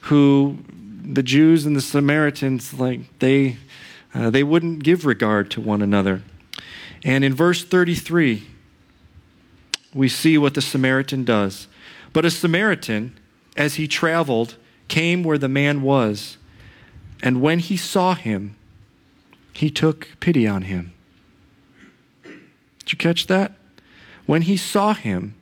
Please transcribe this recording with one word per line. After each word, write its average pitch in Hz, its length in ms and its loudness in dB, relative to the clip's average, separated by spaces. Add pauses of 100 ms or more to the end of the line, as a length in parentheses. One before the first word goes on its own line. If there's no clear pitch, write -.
who 143 560 4 (440)
the 139 220 -2
Jews 151 420 4
and 151 100 0
the 135 60 0
Samaritans, 143 920 0
like, 127 460 -6
they, 131 380 2 (560)
uh, 117 160 -2
they 135 140 2
wouldn't 165 400 0
give 165 220 2
regard 107 460 0
to 113 100 -8
one 104 200 0
another. 98 400 0 (840)
And 135 200 2
in 135 100 2
verse 170 300 2
thirty-three, 165 800 0 (1500)
we 135 160 0
see 160 280 2
what 143 160 2
the 139 80 -2
Samaritan 135 600 -2
does. 104 440 0 (460)
"But 160 120 2
a 165 60 2
Samaritan, 165 880 -2 (380)
as 147 200 -2
he 151 120 -4
traveled, 143 680 -2 (320)
came 170 360 0
where 156 140 0
the 139 120 -2
man 143 320 0
was. 127 560 0 (840)
And 127 200 0
when 160 180 2
he 175 180 -4
saw 185 380 0
him, 104 400 -6 (1000)
he 156 160 -2
took 156 380 -2 (120)
pity 139 280 2
on 98 160 -2
him." 90 300 -8 (1300)
Did - 680 -16
you - 40 -6
catch 170 300 -2
that? 196 260 0 (720)
When 160 180 2
he 190 120 2
saw 202 380 0
him 104 480 -4